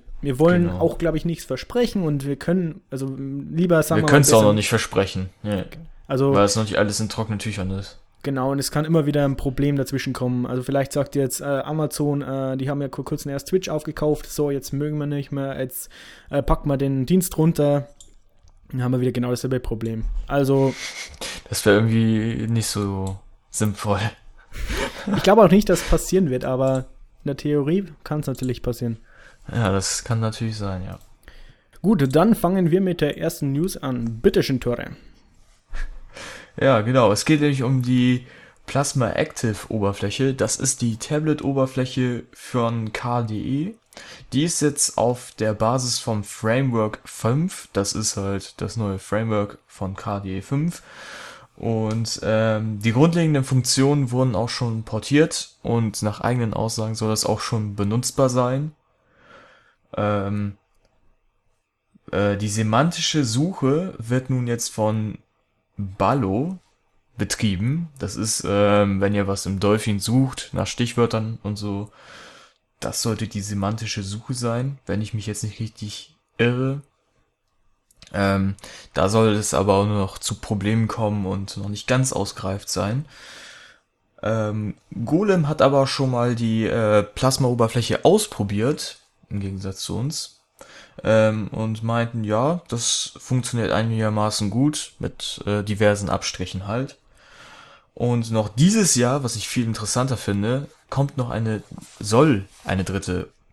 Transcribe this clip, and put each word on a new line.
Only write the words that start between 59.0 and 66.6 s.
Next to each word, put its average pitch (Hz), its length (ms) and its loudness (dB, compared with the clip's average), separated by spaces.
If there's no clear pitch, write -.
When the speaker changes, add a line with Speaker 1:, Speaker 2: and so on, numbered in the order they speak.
Speaker 2:
Ähm, 104 640 -2
äh, 101 240 2
die 104 120 -2
semantische 127 760 2
Suche 143 720 0
wird 127 320 -4
nun 127 180 -2
jetzt 120 220 -4
von 107 480 -2
Ballo 107 800 0